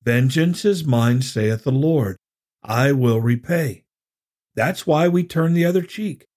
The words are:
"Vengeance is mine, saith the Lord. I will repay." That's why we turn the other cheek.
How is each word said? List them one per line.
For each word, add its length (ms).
"Vengeance 600
is 220
mine, 380
saith 400
the 80
Lord. 460
I 300
will 280
repay." 640
That's 320
why 220
we 160
turn 300
the 120
other 160
cheek. 560